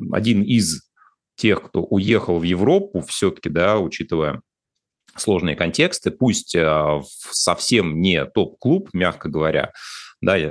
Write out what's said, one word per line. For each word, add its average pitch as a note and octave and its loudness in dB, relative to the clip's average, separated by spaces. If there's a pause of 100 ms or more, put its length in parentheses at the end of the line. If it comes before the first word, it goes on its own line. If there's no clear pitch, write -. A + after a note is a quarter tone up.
(140)
один G#2+ 2
из F2+ 0 (540)
тех, G#2+ 2
кто - -4
уехал G2 0
в E2 -4
Европу G2 2
всё-таки, - -4
да, F2+ 2
учитывая D#2 -4 (760)
сложные F2 0
контексты, G#2+ 0
пусть, - 0
а, D#2 2
в - -14 (240)
совсем E2+ 0
не F2 2
топ-клуб, C#3+ -2
мягко F2+ -2
говоря, D#2 0 (500)
да, F#2+ 2 (160)